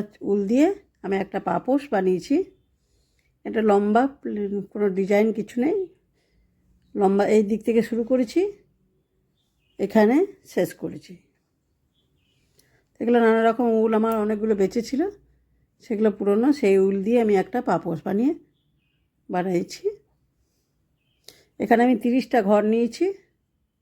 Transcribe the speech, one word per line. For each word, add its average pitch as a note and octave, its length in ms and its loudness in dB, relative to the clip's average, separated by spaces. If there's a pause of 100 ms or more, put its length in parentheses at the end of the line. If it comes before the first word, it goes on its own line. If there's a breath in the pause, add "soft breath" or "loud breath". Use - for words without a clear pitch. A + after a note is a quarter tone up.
(220)
উল G3+ 260 -2
দিয়ে C4 200 4 (340)
আমি F#4+ 160 -4
একটা G3 240 -8
পাপোশ B3+ 400 -2 (100)
বানিয়েছি। F#3 440 0 (1080)
এটা A3 160 -4
লম্বা, G#3+ 420 2 (140)
প্লেন, G#3 360 -8 (160)
কোনো G#3 160 -4 (120)
ডিজাইন G3+ 360 2
কিছু - 280 -10
নেই। E4+ 160 0 (1200)
লম্বা G3 280 2 (120)
এই G#3+ 80 6
দিক G#3+ 220 -2
থেকে A3+ 160 2
শুরু A3+ 220 -4
করেছি, B3+ 380 0 (1400)
এখানে G#3+ 360 4 (380)
শেষ F3+ 220 0
করেছি। E3 380 -14 (1900)
এগুলো A#3+ 200 2
নানা A3+ 240 4
রকম A3+ 220 2 (120)
উল A3 180 2
আমার A3 180 0 (100)
অনেকগুলো G#3+ 320 -2
বেঁচে G3 260 0
ছিল, B3+ 200 -4 (840)
সেগুলো G#3+ 280 0
পুরনো, G3+ 420 0
সেই G3 260 2
উল G3 240 2
দিয়ে A#3 180 2
আমি G#3+ 120 2 (100)
একটা B3 180 -6
পাপোশ E3+ 440 -2
বানিয়ে G#3+ 260 0 (1000)
বানিয়েছি। F3+ 560 -4 (1700 soft breath)
এখানে A3+ 240 2
আমি B3+ 200 2
তিরিশটা A#3+ 360 0 (100)
ঘর G#3 120 4 (120)
নিয়েছি। A#3 320 -2 (760)